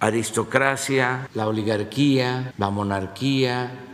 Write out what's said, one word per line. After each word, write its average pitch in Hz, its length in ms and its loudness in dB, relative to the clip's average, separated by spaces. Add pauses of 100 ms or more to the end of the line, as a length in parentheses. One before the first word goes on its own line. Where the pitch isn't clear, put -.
aristocracia, 127 1300 0
la 110 120 -2
oligarquía, 123 1120 2
la 101 120 2
monarquía, 120 1000 0 (240)